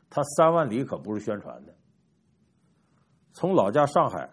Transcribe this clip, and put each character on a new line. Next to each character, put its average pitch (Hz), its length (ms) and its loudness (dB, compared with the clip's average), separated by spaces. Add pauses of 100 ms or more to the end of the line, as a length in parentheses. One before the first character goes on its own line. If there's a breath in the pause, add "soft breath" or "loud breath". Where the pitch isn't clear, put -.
他 147 140 -2
三 165 300 4
万 160 160 0
里 120 160 -2
可 - 120 -8
不 104 160 -10
是 104 60 -6
宣 101 220 -8
传 67 240 -18
的。 73 80 -20 (1600)
从 185 200 -4
老 104 180 2
家 147 140 2
上 143 240 0
海， 78 240 -10